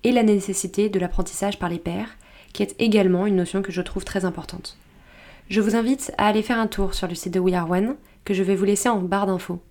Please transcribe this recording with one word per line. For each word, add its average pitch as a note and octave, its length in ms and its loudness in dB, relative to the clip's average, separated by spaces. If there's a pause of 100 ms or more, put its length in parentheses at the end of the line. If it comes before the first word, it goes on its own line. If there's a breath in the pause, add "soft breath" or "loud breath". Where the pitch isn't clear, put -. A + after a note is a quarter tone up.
et A#3+ 80 4
la A#3+ 120 4
nécessité G3+ 640 2
de G3 100 0
l'apprentissage F#3 600 -2
par F3 100 -2
les E3+ 100 -4
pairs, F#3+ 300 -6 (440 loud breath)
qui G3+ 100 -2
est G3 160 -6
également G3 480 4
une G3 80 2
notion F3+ 260 0
que G3+ 100 -6
je F3+ 100 -4
trouve - 240 -6
très F#3+ 200 -4
importante. - 520 -8 (720 loud breath)
Je G#3 120 2
vous G#3+ 140 2
invite A#3+ 420 0
à G#3 100 4
aller G#3+ 140 4
faire A3+ 180 0
un A3 80 0
tour G3 260 -2
sur - 140 -4
le E3+ 80 -4
site F3 180 -8
de F#3 60 2
We F3+ 160 2
Are E3+ 140 -2
One, G#3 260 0 (300 soft breath)
que G3+ 80 -2
je F#3+ 100 2
vais F#3+ 120 2
vous F#3 100 0
laisser G3+ 240 2
en A3 120 2
barre G3 260 0
d'infos. F3+ 320 -4 (100)